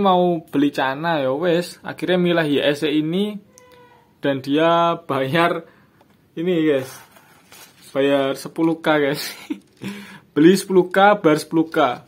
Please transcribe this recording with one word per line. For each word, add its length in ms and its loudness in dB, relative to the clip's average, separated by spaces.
mau 400 0
beli 320 -2
cana, 480 -2
ya 80 -2
wes, 560 -2
akhirnya 320 -2
milah 240 2
Y 160 0
S 240 0
ini 560 -2
dan 240 -4
dia 640 0
bayar 560 0
ini, 320 0
guys, 240 -2
bayar 400 0
sepuluh 480 -4
K, 40 0
guys. 240 -2
<laughs> 880 -14
Beli 200 8
sepuluh 360 2
K, 280 6
bayar 200 2
sepuluh 320 -2
K. 360 0